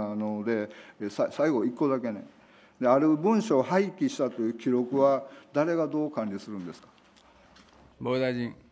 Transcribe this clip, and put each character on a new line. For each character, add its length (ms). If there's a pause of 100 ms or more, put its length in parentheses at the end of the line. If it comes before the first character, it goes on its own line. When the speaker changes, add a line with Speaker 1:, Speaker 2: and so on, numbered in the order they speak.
(160)
Speaker 1:
の 300
で、 240 (300)
え 60
ー、 40
さ-、 220
最 180
後 140
一 100
個 140
だ 140
け 100
ね。 160 (520)
で、 80
あ 120
る 180
文 240
書 160
を 60
廃 280
棄 160
し 100
た 120
と 140
い 80
う 20
記 160
録 300
は、 240 (280)
誰 240
が 120
ど 180
う 60
管 180
理 100
す 120
る 80
ん 80
で 80
す 60
か？ 60 (1120)
Speaker 2:
防 160
衛 40
大 140
臣。 200 (180)